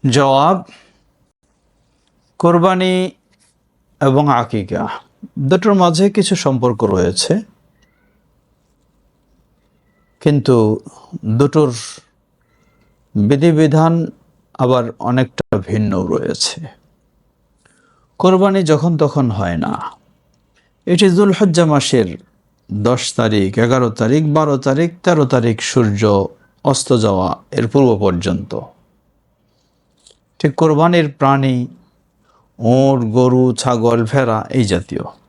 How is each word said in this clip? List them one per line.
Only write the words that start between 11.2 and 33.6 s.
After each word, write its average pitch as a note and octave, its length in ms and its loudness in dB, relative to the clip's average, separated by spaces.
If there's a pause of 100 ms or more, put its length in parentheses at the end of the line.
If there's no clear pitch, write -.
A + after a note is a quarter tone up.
দুটোর C#3+ 320 2 (1400)
বিধিবিধান D#3 800 2 (680)
আবার B2+ 260 2 (260)
অনেকটা B2+ 340 -2 (240)
ভিন্ন G#2+ 240 -2 (200)
রয়েছে। - 460 -6 (1600)
কোরবানি F#3+ 440 2
যখন D#3 280 0 (100)
তখন C#3+ 240 0 (120)
হয় F2 280 -4
না, - 80 -6 (1120)
এটি F3+ 200 2 (100)
যুলহজ্জা F#3 560 2
মাসের C3 360 0 (640)
দশ A2 320 -2 (160)
তারিখ, G#2+ 320 0 (140)
এগারো B2 240 0 (120)
তারিখ, B2+ 220 0 (140)
বারো D3+ 200 0 (100)
তারিখ, D3+ 240 0 (120)
তেরো D#3+ 240 2
তারিখ A#2+ 300 0 (140)
সূর্য G#2+ 320 0 (640)
অস্ত - 240 -2 (160)
যাওয়া F#2+ 240 0 (300)
এর A#2 140 -2
পূর্ব C#3 160 4 (140)
পর্যন্ত। F#2+ 500 -4 (1900)
ঠিক D3 200 0
কোরবানির D#3+ 480 2 (100)
প্রাণী C3+ 380 2 (1000)
উট, C3 400 2 (180)
গরু, B2+ 280 4 (160)